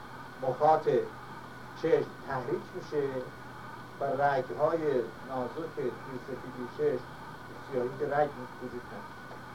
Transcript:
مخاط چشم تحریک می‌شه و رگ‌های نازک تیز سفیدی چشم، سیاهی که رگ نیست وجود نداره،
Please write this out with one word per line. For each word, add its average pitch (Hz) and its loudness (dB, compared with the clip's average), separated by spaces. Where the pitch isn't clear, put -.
مخاط 151 8
چشم 160 6
تحریک 135 -2
می‌شه 151 -2
و 139 0
رگ‌های 143 4
نازک 127 -4
تیز 127 -4
سفیدی 127 -8
چشم، 135 2
سیاهی 127 0
که 147 0
رگ 147 6
نیست 123 -10
وجود 123 -6
نداره، - -12